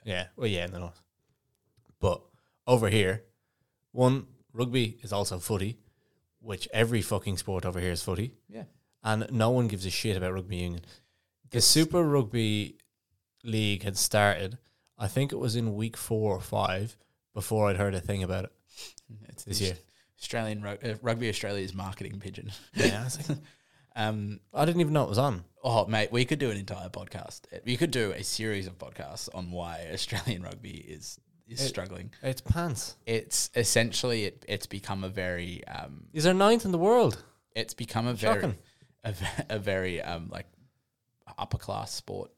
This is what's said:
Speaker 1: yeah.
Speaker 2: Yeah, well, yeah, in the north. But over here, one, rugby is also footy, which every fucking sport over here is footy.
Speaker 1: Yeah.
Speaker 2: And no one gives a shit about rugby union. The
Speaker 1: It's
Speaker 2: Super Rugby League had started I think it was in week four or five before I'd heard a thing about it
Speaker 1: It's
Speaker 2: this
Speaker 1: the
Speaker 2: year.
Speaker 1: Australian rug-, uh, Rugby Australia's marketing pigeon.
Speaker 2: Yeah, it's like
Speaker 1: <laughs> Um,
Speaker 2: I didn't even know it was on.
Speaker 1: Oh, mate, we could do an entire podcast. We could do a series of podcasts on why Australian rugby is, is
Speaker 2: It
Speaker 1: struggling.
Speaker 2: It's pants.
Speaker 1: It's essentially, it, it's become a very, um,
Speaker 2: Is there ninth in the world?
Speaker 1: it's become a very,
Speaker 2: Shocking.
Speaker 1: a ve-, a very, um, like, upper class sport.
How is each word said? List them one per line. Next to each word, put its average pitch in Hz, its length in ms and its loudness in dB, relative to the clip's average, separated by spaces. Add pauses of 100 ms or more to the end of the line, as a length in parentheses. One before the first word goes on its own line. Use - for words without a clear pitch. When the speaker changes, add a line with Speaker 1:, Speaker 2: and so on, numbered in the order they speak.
Speaker 1:
yeah. 107 80 -4
Speaker 2:
Yeah, 90 220 -4
well, 123 120 -2
yeah, 90 180 0
in 92 60 -8
the 90 80 -8
north. 85 220 -10 (960)
But 90 220 2 (460)
over 117 220 6
here, 104 340 4 (680)
one, 127 360 4 (240)
rugby 120 500 0
is 104 120 -8
also 98 260 0
footy, 104 380 0 (640)
which 104 320 -8
every 113 280 4
fucking 95 360 -2
sport 92 280 -4
over 90 140 -2
here 90 120 0
is 85 120 -2
footy. 98 300 -4 (160)
Speaker 1:
Yeah. 107 140 -14 (400)
Speaker 2:
And 110 280 0
no 113 200 4
one 123 160 4
gives 98 180 -2
a 95 40 0
shit 101 280 0
about 92 160 -2
rugby 95 240 -4
union. 87 240 -4 (720)
The 120 60 0
Speaker 1:
It's 110 100 6
Speaker 2:
Super 160 360 6
Rugby 110 720 2 (680)
League 107 400 0
had 98 140 -2
started 101 600 4 (400)
I 107 100 -4
think 135 240 0
it - 60 -4
was 113 180 0
in 113 200 0
week 110 220 -4
four 107 380 0
or 92 60 -6
five 98 540 0 (380)
before 104 360 2
I'd 95 80 2
heard 101 180 2
a 92 60 -2
thing 98 220 -2
about 92 220 -2
it - 60 -14 (800)
Speaker 1:
It's - 140 -18
Speaker 2:
this 101 160 -2
Speaker 1:
the 101 60 0
Speaker 2:
year. 90 120 -2 (440)
Speaker 1:
Australian 107 400 -4
rug-, 101 240 -8
uh, 110 160 -2
Rugby 117 280 0
Australia's 98 440 -2
marketing 95 460 -8
pigeon. 98 320 -10 (240)
Speaker 2:
Yeah, 113 300 2
it's 143 240 -6
like 147 140 0
Speaker 1:
<laughs> - 40 -20 (480)
Um, 107 440 -2 (120)
Speaker 2:
I 139 140 4
didn't 170 160 4
even 151 120 4
know 143 100 4
it - 60 0
was 101 100 4
on. 117 240 2 (200)
Speaker 1:
Oh, 117 220 6
mate, 107 260 2
we 123 140 4
could 139 140 0
do 135 100 0
an 104 80 -4
entire 95 320 -8
podcast. - 520 -12 (220)
We 120 140 0
could 165 140 2
do 113 200 0
a - 120 -6
series 104 420 -2
of 87 140 -12
podcasts 71 560 -12
on 90 160 -8
why 85 420 -8
Australian 98 480 -4
rugby 98 360 -12
is, - 420 -14 (280)
is 117 140 -8
Speaker 2:
It 135 60 -2
Speaker 1:
struggling. 92 440 -8 (120)
Speaker 2:
It's 131 180 -4
pants. 160 540 -2 (100)
Speaker 1:
It's - 500 -2
essentially, 117 680 2
it, - 220 -8
it's 104 180 -4
become 98 380 -6
a 95 60 -4
very, 90 580 -4
um, 71 440 -12
Speaker 2:
Is 156 120 -2
there 180 100 8
ninth 214 320 6
in 190 60 0
the 170 80 2
world? 196 440 6 (320)
Speaker 1:
it's 110 200 -4
become 117 320 -2
a 123 80 0
very, 110 260 2
Speaker 2:
Shocking. 123 160 -2 (460)
Speaker 1:
a 113 80 -4
ve-, 92 140 -6 (240)
a 110 100 -2
very, 92 420 0
um, 85 300 -6
like, 85 160 -10 (920)
upper - 220 -2
class 104 340 -6
sport. - 440 -8